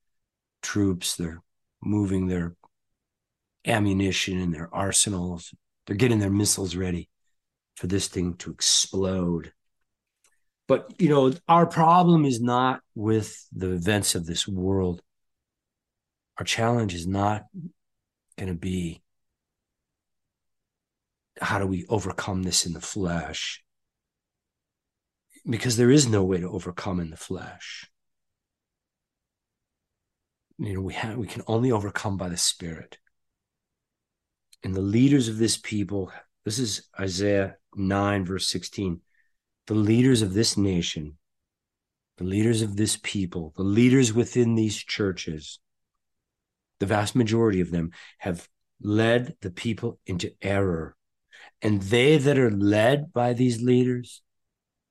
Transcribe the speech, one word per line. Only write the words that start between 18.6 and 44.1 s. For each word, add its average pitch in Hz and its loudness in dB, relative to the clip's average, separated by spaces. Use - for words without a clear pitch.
how 107 -2
do 98 -2
we 92 -4
overcome 95 -4
this 90 -2
in 87 -6
the 82 -8
flesh? 85 -6
Because 120 -2
there 120 6
is 143 6
no 104 2
way 92 0
to 87 -6
overcome 90 -6
in 82 -8
the 82 -16
flesh. - -14
You 104 -6
know, 95 -4
we 95 -6
ha-, 110 -6
we 117 -6
can - -12
only 117 0
overcome 101 -4
by 90 -6
the 87 -6
Spirit. - -6
And 95 -6
the 95 -2
leaders 120 4
of 110 -6
this 110 0
people, 98 -6
this 104 -4
is 110 -6
Isaiah 98 0
nine, 98 0
verse 92 -4
sixteen. 90 -6
The 107 -2
leaders 113 4
of 98 -2
this 107 0
nation, 85 -2
the 90 -8
leaders 107 2
of 104 -4
this 107 0
people, 87 -6
the 95 -6
leaders 120 6